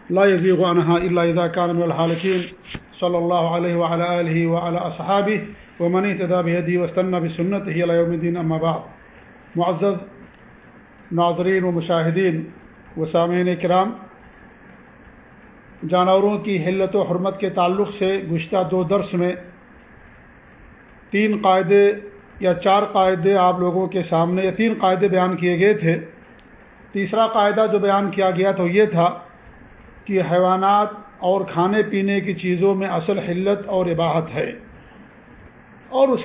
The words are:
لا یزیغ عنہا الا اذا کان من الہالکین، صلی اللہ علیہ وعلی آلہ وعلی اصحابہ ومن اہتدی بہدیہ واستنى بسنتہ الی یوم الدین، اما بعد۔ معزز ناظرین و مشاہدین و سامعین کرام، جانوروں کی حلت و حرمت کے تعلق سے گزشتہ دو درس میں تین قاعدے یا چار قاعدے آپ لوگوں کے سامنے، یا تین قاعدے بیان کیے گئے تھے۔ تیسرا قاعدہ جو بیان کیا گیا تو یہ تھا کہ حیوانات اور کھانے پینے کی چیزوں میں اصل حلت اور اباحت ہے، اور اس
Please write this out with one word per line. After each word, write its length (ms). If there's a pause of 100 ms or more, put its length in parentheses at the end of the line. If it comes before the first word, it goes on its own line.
(100)
لا 140
یزیغ 400
عنہا 300
الا 280
اذا 240
کان 300
من 60
الہالکین، 600 (580)
صلی 160
اللہ 180
علیہ 400
وعلی 280
آلہ 440
وعلی 300
اصحابہ 1040
ومن 220
اہتدی 480
بہدیہ 260
واستنى 420
بسنتہ 500
الی 80
یوم 320
الدین، 260
اما 200
بعد۔ 220 (800)
معزز 640 (920)
ناظرین 520
و 60
مشاہدین 720 (520)
و 100
سامعین 420 (140)
کرام، 280 (2000)
جانوروں 500
کی 260
حلت 320
و 60
حرمت 380
کے 100
تعلق 380 (100)
سے 320
گزشتہ 260 (140)
دو 120
درس 320
میں 180 (1800)
تین 320
قاعدے 500 (480)
یا 140
چار 280 (100)
قاعدے 440
آپ 240
لوگوں 260
کے 220
سامنے، 340
یا 80
تین 300
قاعدے 280
بیان 280
کیے 240
گئے 140
تھے۔ 240 (960)
تیسرا 340
قاعدہ 460
جو 60
بیان 320
کیا 200
گیا 220
تو 160
یہ 160
تھا 340 (840)
کہ 160 (100)
حیوانات 580 (300)
اور 220 (120)
کھانے 300
پینے 380
کی 140
چیزوں 400
میں 140
اصل 300
حلت 500
اور 180
اباحت 480
ہے، 180 (1400)
اور 200
اس 160